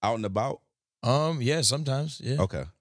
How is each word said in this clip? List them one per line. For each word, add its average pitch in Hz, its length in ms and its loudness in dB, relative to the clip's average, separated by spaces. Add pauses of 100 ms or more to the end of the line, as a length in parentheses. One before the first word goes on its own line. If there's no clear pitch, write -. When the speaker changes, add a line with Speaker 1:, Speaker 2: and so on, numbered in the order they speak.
Speaker 1:
out 110 140 2
and 110 100 -4
about? 107 360 -2 (420)
Speaker 2:
Um, 147 400 2
yeah, 151 180 2
sometimes, 143 600 0
yeah. 127 180 0
Speaker 1:
Okay. 80 220 0 (180)